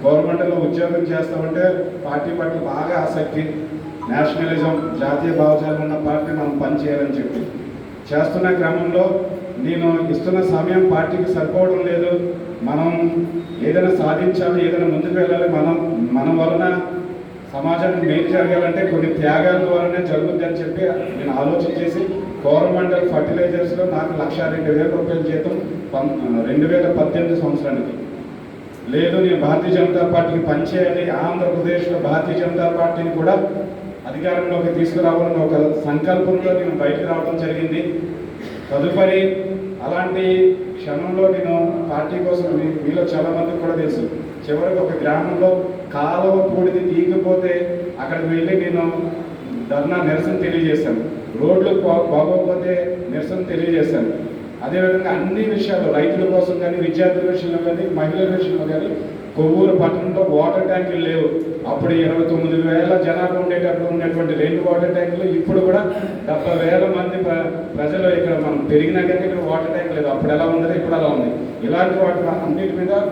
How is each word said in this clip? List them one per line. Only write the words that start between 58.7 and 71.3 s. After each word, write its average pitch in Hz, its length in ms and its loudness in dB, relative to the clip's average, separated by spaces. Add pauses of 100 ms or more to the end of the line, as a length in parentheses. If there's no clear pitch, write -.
కానీ, 156 180 -2 (460)
కొవ్వూరు 165 440 4
పట్టణంలో 185 420 0 (140)
వాటర్ 175 340 2
ట్యాంకులు 175 360 0
లేవు. 160 220 0 (420)
అప్పుడు 170 220 0 (100)
ఇరవై 160 280 2
తొమ్మిది 160 260 2 (100)
వేల 170 260 4 (140)
జనాభా 180 360 0
ఉండేటప్పుడు 175 500 0
ఉన్నటువంటి 165 480 0
రెండు 170 260 2
వాటర్ 175 300 2
ట్యాంకులు 175 280 0 (140)
ఇప్పుడు 185 280 2
కూడా 180 140 4 (460)
డెబ్బై 165 360 0
వేల 180 220 4 (120)
మంది 185 280 -2
ప్ర-, 165 240 0 (280)
ప్రజలు 180 320 0 (100)
ఇక్కడ 165 160 0 (100)
మనం 151 140 0 (120)
పెరిగినా 165 380 4
కానీ 185 200 0
ఇక్కడ 180 220 -4
వాటర్ 160 260 -2
ట్యాంక్ 165 200 -4
లేదు. 147 180 0
అప్పుడు - 220 0
ఎలా 165 180 2
ఉన్నదో 165 260 0
ఇప్పుడు - 180 0
అలా 214 160 2
ఉంది. 123 160 0 (360)